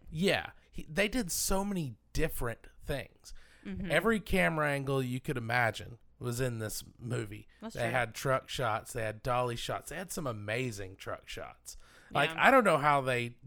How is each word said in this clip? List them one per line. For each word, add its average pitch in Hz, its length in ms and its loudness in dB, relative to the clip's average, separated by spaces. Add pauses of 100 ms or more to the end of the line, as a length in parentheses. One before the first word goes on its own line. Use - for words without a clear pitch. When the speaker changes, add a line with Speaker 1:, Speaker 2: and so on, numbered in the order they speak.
Speaker 1:
Yeah. 156 420 2 (200)
He, - 180 -8
they 196 200 2
did 220 220 -2
so 196 340 2
many 170 300 -2 (180)
different 139 540 -2 (180)
things. - 480 -8 (340)
Speaker 2:
Mm-hmm. 185 240 -4
Speaker 1:
Every 208 300 4
camera 165 500 4
angle 135 320 2
you 127 160 -2
could - 180 -2
imagine 117 600 0 (220)
was 120 200 -2
in 123 200 0
this 110 260 -6 (120)
movie. 113 500 -6 (140)
Speaker 2:
That's 220 140 -12
Speaker 1:
They - 60 -4
Speaker 2:
true. 117 100 0
Speaker 1:
had 120 240 0
truck 131 340 0
shots. 113 440 -2
They 117 100 -2
had 110 200 -4
dolly 123 340 0
shots. 104 320 -6
They 156 80 -8
had 185 160 -8
some 165 120 -4
amazing 107 720 -4
truck - 320 -10
shots. - 480 -12 (380)
Like, 147 200 2
Speaker 2:
Yeah. 165 140 6
Speaker 1:
I 240 40 10
don't 262 120 8
know 175 140 6
how 143 240 6
they 123 340 0 (120)